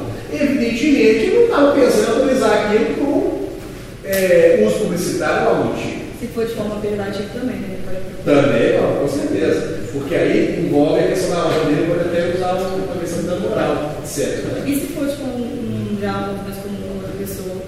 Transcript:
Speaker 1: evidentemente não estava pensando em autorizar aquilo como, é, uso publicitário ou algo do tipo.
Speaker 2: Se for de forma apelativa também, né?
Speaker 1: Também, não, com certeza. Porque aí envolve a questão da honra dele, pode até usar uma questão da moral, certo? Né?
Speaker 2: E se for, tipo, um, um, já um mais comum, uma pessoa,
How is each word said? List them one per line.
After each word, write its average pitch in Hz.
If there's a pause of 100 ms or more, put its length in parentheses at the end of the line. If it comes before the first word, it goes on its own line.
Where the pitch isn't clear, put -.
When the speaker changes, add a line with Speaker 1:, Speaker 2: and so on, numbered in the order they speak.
(320)
Speaker 1:
evidentemente -
não 480
estava 285
pensando 220
em 233
autorizar 247 (140)
aquilo 208
como, 285 (560)
é, 190
uso -
publicitário -
ou -
algo -
do -
tipo. - (160)
Speaker 2:
Se 233
for 226
de 226
forma 208
apelativa 202
também, 240
né? 185 (460)
Speaker 1:
Também, -
não, -
com -
certeza. - (100)
Porque -
aí -
envolve 143
a 180
questão -
da 170
honra 156
dele, 165
pode 170
até 175
usar 180
uma 190
questão 170
da 175
moral, - (120)
certo? -
Né? -
Speaker 2:
E 285
se -
for, 302
tipo, 277
um, 262
um, 226
já 202
um 196
mais 196
comum, 196
uma 190 (100)
pessoa, 190 (120)